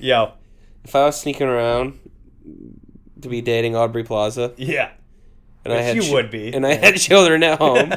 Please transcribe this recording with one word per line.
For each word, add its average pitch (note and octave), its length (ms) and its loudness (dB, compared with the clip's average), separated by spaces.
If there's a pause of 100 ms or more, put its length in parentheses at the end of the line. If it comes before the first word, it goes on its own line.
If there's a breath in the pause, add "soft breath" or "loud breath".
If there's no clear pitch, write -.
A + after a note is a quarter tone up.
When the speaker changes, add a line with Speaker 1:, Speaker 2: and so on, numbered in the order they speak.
Speaker 1:
Yo. A#2+ 320 0 (520)
Speaker 2:
If - 120 -4
I C#3 80 4
was D3 160 0
sneaking C#3+ 280 -4
around A#2+ 500 -2 (1200)
to C3 80 -16
be A#2+ 120 -6
dating A#2 360 -2
Aubrey A2+ 280 -2
Plaza. A2+ 520 -4
Speaker 1:
Yeah. C3 340 -4 (760)
Speaker 2:
And - 80 -4
I A#2 40 0
Speaker 1:
Which A#2+ 100 -2
Speaker 2:
had A#2 100 0
Speaker 1:
you A2+ 60 0
Speaker 2:
chi-, D#3 100 -2
Speaker 1:
would A#2 180 0
be. A2 220 -10
Speaker 2:
and C3+ 140 -2
I C#3 60 2
Speaker 1:
Yeah. - 140 0
Speaker 2:
had F#3+ 100 4
children F3 460 4
at D#3 160 2
home. C#3 380 2